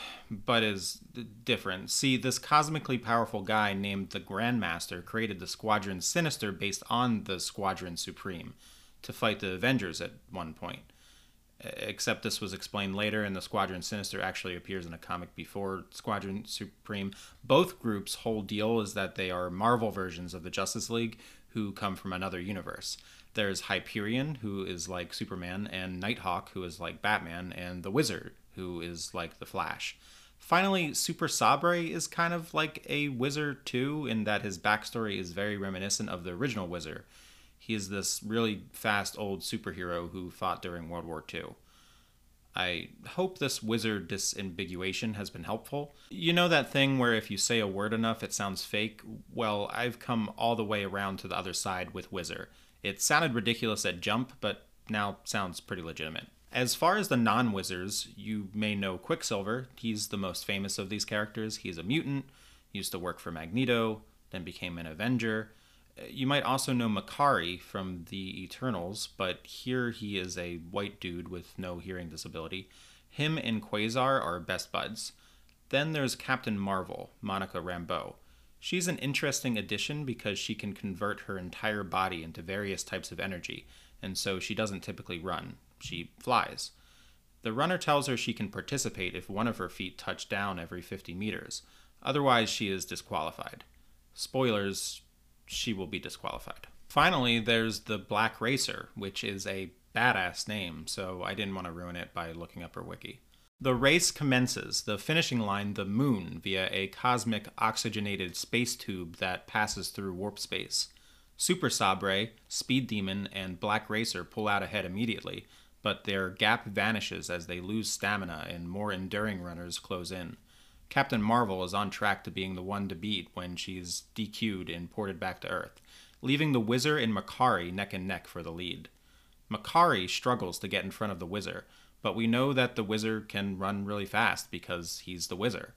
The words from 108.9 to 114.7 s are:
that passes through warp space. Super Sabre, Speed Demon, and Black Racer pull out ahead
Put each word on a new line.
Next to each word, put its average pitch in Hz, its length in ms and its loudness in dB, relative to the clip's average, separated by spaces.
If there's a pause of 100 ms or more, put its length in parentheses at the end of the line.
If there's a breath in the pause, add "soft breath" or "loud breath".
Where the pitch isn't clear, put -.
that 92 320 2
passes 107 400 2
through 98 260 -4
warp 101 240 -4
space. - 500 -2 (480 soft breath)
Super 175 340 4
Sabre, 98 560 4 (200)
Speed 127 400 2
Demon, 98 460 -2
and 92 260 -6
Black 107 320 2
Racer 107 320 0
pull 104 240 -2
out 101 160 4
ahead 101 220 -2